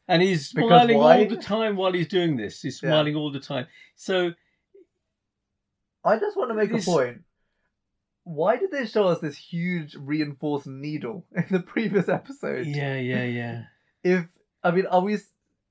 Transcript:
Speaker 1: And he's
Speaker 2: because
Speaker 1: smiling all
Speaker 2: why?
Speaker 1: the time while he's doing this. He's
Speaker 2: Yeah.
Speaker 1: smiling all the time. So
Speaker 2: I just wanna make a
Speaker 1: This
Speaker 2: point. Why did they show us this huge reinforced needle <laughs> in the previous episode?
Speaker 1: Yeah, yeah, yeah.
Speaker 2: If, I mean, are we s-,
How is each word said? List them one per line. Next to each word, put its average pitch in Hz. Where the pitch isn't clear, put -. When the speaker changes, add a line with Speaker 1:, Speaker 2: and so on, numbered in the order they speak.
Speaker 1:
And 180
he's 185
Speaker 2:
because 226
Speaker 1:
smiling 240
all -
Speaker 2:
why? 156
Speaker 1:
the 214
time 214
while 185
he's 175
doing 170
this. 104
He's 139
Speaker 2:
Yeah. 135
Speaker 1:
smiling 151
all 151
the 135
time. 135
So 180
Speaker 2:
I 208
just 415
wanna 240
make 214
a -
Speaker 1:
This 190
Speaker 2:
point. 143
Why 175
did 392
they 277
show 208
us 170
this 151
huge 170
reinforced 147
needle 135
<laughs> -
in 175
the 185
previous 202
episode? 160
Speaker 1:
Yeah, 139
yeah, 127
yeah. 117
Speaker 2:
If, 180
I 180
mean, 185
are 185
we 208
s-, -